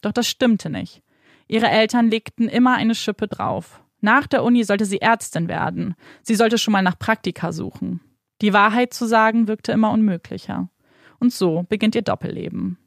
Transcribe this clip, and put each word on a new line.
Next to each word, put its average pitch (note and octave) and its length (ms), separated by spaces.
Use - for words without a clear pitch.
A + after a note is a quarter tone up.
Doch G#3 120
das A#3+ 160
stimmte A3+ 420
nicht. - 320
Ihre A3 200
Eltern A3 420
legten A3 380
immer B3+ 260
eine A3+ 200
Schippe G#3+ 340
drauf. - 540
Nach B3 220
der C4 160
Uni A#3+ 180
sollte G3+ 220
sie G3 160
Ärztin G#3+ 480
werden. F3 480
Sie A3+ 140
sollte A3+ 220
schon - 120
mal G3 100
nach F#3 160
Praktika F3+ 540
suchen. F3+ 500
Die G#3 120
Wahrheit A3 420
zu - 100
sagen A3 440
wirkte G#3+ 240
immer G#3+ 180
unmöglicher. G3 760
Und A#3+ 140
so F3 360
beginnt A3 280
ihr A#3 60
Doppelleben. - 840